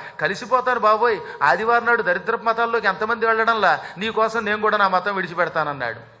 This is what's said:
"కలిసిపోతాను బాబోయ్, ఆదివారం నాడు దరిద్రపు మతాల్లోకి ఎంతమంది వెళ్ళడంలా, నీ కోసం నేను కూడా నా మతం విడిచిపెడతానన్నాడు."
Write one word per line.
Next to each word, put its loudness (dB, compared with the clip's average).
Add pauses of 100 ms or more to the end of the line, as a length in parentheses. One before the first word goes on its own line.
(200)
"కలిసిపోతాను 0
బాబోయ్, 2 (220)
ఆదివారం 2
నాడు 2
దరిద్రపు -2
మతాల్లోకి 0
ఎంతమంది -2
వెళ్ళడంలా, 2 (180)
నీ -4
కోసం 0
నేను -2
కూడా 2
నా 4
మతం 0
విడిచిపెడతానన్నాడు." -4 (200)